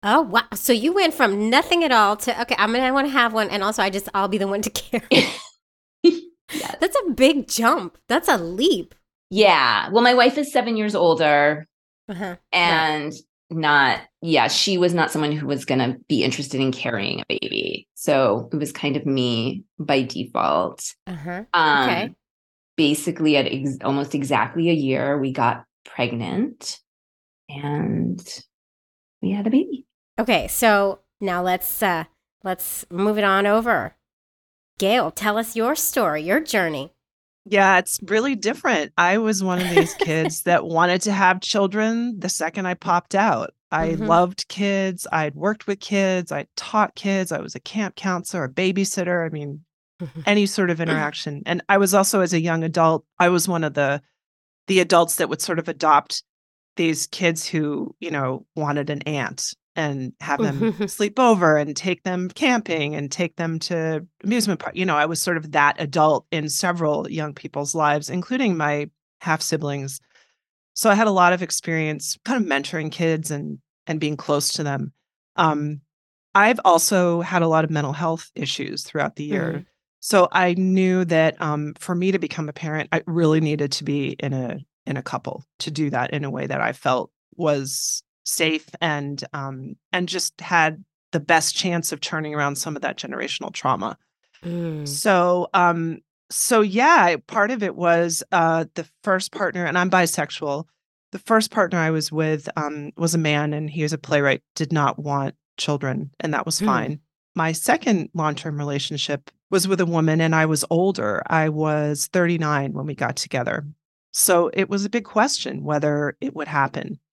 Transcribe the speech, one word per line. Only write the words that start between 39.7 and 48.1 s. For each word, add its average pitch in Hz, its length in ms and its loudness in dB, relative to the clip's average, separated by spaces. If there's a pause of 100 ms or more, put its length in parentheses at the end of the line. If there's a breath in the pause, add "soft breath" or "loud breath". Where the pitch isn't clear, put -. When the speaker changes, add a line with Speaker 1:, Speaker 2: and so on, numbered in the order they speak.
Speaker 3:
these 170 240 4
Speaker 1:
<laughs> - 40 -18
Speaker 3:
kids 160 440 0
that 175 240 2
wanted 175 360 2
to 208 100 0
have 185 280 4
children 220 800 -2
the 180 80 -6
second 180 380 -4
I 180 80 -2
popped 175 400 -2
out. 196 360 2 (200)
I 160 200 0
Speaker 1:
Mm-hmm. 185 160 -2
Speaker 3:
loved 180 420 2
kids. 196 640 -2
I'd 151 240 -2
worked 196 320 -4
with 196 140 -4
kids. 185 500 -2
I 143 160 -6 (100)
taught - 380 -2
kids. 196 380 -2
I 147 80 -4
was - 140 -12
a 196 60 -12
camp 208 360 -6
counselor, 180 480 -4